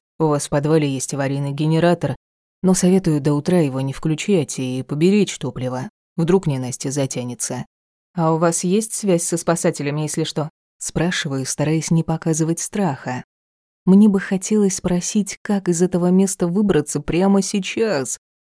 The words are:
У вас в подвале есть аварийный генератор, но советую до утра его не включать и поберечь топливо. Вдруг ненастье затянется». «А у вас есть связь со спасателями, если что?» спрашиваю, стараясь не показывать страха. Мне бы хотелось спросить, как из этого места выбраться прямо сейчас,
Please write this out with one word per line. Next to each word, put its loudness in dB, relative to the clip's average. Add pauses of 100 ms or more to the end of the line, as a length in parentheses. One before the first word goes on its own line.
(180)
У 2
вас 0
в -10
подвале 2
есть -4
аварийный -2
генератор, 2 (460)
но 4
советую 4
до 0
утра 2
его 0
не -4
включать -2
и -4
поберечь 2
топливо. -6 (260)
Вдруг 2
ненастье -4
затянется». -6 (520)
«А 2
у 2
вас 0
есть 0
связь 0
со -2
спасателями, -2
если -4
что?» -6 (280)
спрашиваю, -4
стараясь -2
не 4
показывать -2
страха. -4 (600)
Мне 8
бы 2
хотелось 0
спросить, -4
как -2
из 2
этого 2
места 2
выбраться 0
прямо 2
сейчас, -4 (320)